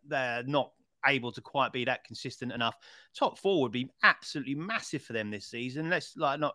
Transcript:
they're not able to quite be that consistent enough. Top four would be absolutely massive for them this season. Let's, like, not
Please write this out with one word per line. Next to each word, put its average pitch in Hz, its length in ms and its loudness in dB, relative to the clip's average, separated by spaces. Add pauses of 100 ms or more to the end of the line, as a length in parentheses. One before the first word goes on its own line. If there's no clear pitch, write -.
they're 127 380 -2
not 135 300 0 (320)
able 127 260 4
to - 80 -12
quite 127 320 0
be 123 140 -2
that 123 180 0
consistent 120 480 -8
enough. 113 240 0 (420)
Top - 220 0
four 196 220 4
would 123 100 2
be 123 180 -2 (140)
absolutely 143 520 2
massive 170 480 -6
for - 100 -8
them 107 180 -2
this 104 140 -8
season. 127 440 -6
Let's, 170 280 -2
like, 147 240 0
not 147 140 2